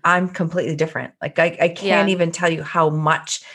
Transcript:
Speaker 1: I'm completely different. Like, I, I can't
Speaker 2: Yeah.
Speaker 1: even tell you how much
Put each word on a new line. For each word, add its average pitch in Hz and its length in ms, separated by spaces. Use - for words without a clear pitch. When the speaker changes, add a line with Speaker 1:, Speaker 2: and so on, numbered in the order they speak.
Speaker 1:
I'm 180 240
completely 165 480
different. 151 440
Like, - 180
I, 170 200
I 165 100
can't 196 380
Speaker 2:
Yeah. 190 60
Speaker 1:
even 175 180
tell 175 200
you 156 120
how 160 260
much 156 520